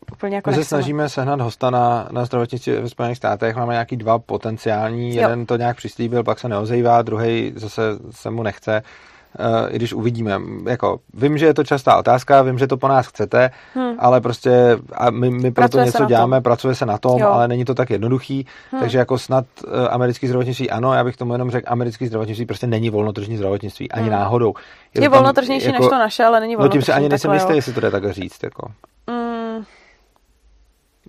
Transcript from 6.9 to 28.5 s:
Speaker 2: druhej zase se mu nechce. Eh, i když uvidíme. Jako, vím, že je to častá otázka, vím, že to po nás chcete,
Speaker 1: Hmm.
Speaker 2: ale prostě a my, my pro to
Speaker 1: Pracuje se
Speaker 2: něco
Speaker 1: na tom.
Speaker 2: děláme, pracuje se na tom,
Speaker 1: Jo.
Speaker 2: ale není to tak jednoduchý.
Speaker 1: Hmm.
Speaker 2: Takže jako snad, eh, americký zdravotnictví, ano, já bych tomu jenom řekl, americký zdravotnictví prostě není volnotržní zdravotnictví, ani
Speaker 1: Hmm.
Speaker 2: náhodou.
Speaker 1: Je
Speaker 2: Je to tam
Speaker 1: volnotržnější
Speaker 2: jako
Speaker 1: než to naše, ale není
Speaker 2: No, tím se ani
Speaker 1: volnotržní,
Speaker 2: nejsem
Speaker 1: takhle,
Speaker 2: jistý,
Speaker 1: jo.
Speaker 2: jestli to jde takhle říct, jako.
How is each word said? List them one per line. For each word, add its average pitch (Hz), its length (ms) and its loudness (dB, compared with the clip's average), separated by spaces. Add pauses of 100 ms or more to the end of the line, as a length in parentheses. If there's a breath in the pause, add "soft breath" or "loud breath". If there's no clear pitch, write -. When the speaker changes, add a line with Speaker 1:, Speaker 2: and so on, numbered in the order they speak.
Speaker 2:
druhej 113 540 -2
zase 110 260 -8 (300)
se - 180 -12
mu 113 140 -6
nechce. 107 400 -4 (560 loud breath)
Eh, 113 300 0
i - 60 -6
když 113 180 -4
uvidíme. 113 460 -2 (280)
Jako, 95 320 -2 (140)
vím, 143 240 0
že 156 80 2
je 156 80 6
to 147 100 0
častá 131 340 4
otázka, 127 440 4
vím, 131 160 0
že 135 100 2
to 135 100 -2
po 135 100 -2
nás 131 200 2
chcete, 123 420 2 (240 loud breath)
Speaker 1:
Hmm. 247 260 -4
Speaker 2:
ale 123 220 4
prostě 120 560 4 (160)
a 120 160 0
my, 123 200 0
my 123 220 0
pro 247 120 2
to 240 140 4
Speaker 1:
Pracuje 247 60 4
se 123 40 2
Speaker 2:
něco 120 100 0
Speaker 1:
na 220 80 2
tom. - 20 4
Speaker 2:
děláme, 120 340 4
pracuje 123 340 0
se 131 100 -4
na 107 120 0
tom, 123 220 2
Speaker 1:
Jo. 208 100 4
Speaker 2:
ale 120 180 4
není 120 180 -2
to 123 100 -2
tak 123 140 -2
jednoduchý. 127 560 -2 (260 loud breath)
Speaker 1:
Hmm. 262 100 -6
Speaker 2:
Takže 185 160 0
jako 127 200 2
snad, 131 280 -2 (220)
eh, 123 200 -2
americký 123 400 -2
zdravotnictví, 123 420 -2
ano, 127 240 0
já 123 100 2
bych 123 140 -4
tomu 120 160 -6
jenom 123 180 -4
řekl, 123 200 -4
americký 120 360 -6
zdravotnictví 110 380 -6
prostě 113 220 -8
není 113 220 -2
volnotržní 107 480 -4
zdravotnictví, 98 540 -6
ani 113 120 -4
Speaker 1:
Hmm. 110 100 -2
Speaker 2:
náhodou. 104 400 0 (400 loud breath)
Speaker 1:
Je - 80 0
Speaker 2:
Je 285 80 6
to 262 40 6
tam 269 100 10
Speaker 1:
volnotržnější 269 440 0
Speaker 2:
jako 254 160 2
Speaker 1:
než 254 60 6
to 262 100 4
naše, 220 260 0
ale 226 140 6
není 226 160 -2
Speaker 2:
No, 208 120 4
tím 151 140 2
se 143 120 2
ani 143 80 2
Speaker 1:
volnotržní, 147 80 2
Speaker 2:
nejsem 143 200 0
Speaker 1:
takhle, 196 80 4
Speaker 2:
jistý, 185 160 2
Speaker 1:
jo. - 20 2
Speaker 2:
jestli 135 180 -2
to 123 60 -6
jde 107 120 0
takhle 98 220 -2
říct, 90 300 -12
jako. - 240 -12 (420)